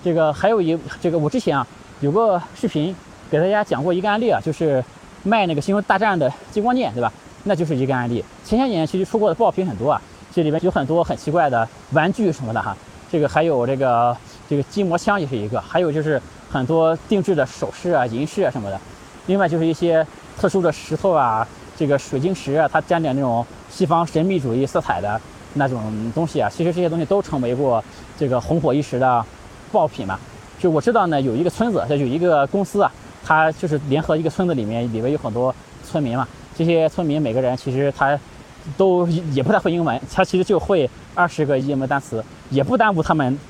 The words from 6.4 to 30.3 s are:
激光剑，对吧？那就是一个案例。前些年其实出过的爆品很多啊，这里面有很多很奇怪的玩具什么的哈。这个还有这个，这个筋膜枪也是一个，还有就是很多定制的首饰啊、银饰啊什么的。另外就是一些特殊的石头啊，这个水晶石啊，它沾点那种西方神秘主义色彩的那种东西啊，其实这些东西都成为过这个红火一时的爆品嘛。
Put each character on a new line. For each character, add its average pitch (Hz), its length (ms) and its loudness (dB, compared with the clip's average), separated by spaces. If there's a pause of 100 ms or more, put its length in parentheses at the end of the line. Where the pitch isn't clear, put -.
激 214 100 -2
光 247 140 0
剑， 180 180 -2
对 120 80 -2
吧？ 113 100 0 (320)
那 196 120 0
就 165 100 0
是 156 100 -2
一 127 120 0
个 131 80 2
案 123 120 -2
例。 117 160 -2 (220)
前 214 140 0
些 262 60 2
年 180 200 0
其 185 140 -2
实 190 40 2
出 220 140 -2
过 208 100 4
的 165 60 2
爆 220 180 2
品 185 140 -2
很 139 100 -4
多 117 160 0
啊， - 80 2 (320)
这 175 120 0
里 151 80 2
面 160 120 0
有 180 60 4
很 160 160 0
多 165 180 2
很 139 140 -4
奇 - 140 -6
怪 156 180 4
的 117 180 0 (240)
玩 156 220 2
具 202 180 0
什 135 140 -6
么 110 80 -6
的 113 80 0
哈。 98 160 -6 (340)
这 170 80 0
个 147 80 2
还 156 140 2
有 143 240 2
这 135 100 0
个， 120 400 2 (320)
这 147 80 -2
个 143 60 0
筋 196 240 -2
膜 170 100 0
枪 202 240 0
也 160 60 -2
是 127 100 -6
一 107 120 -4
个， 110 120 -2
还 - 200 -2
有 170 120 0
就 151 120 -2
是 147 180 0 (300)
很 135 160 -2
多 160 280 4 (140)
定 202 120 2
制 196 120 0
的 147 100 2
首 - 300 -6
饰 - 160 -6
啊、 143 160 2
银 123 220 -4
饰 190 160 -2
啊 135 80 0
什 123 100 -6
么 101 80 -6
的。 95 100 -6 (460)
另 190 140 2
外 185 100 2
就 165 80 0
是 165 80 2
一 165 80 2
些 160 320 2 (320)
特 170 100 0
殊 185 140 2
的 170 100 2
石 - 240 -6
头 190 160 0
啊， 117 360 2 (280)
这 156 120 -2
个 139 100 2
水 131 220 -4
晶 175 140 0
石 139 200 -6
啊， 151 180 2
它 160 100 2
沾 170 200 0
点 135 140 0
那 139 40 0
种 120 240 0 (280)
西 185 160 0
方 165 180 2
神 160 180 0
秘 190 160 0
主 131 140 -2
义 127 100 0
色 143 160 -2
彩 92 220 -4
的 104 180 -2 (360)
那 143 120 2
种 110 460 -4
东 165 140 -2
西 147 120 -4
啊， 110 80 0
其 165 160 -4
实 170 80 2
这 170 80 -4
些 180 80 2
东 165 120 0
西 160 60 -2
都 196 140 2
成 151 220 -4
为 120 140 0
过 123 280 2 (360)
这 143 100 0
个 123 100 2
红 156 220 0
火 143 100 2
一 143 80 2
时 131 200 -4
的 123 260 2 (460)
爆 180 160 2
品 117 180 -8
嘛。 95 140 -6 (400)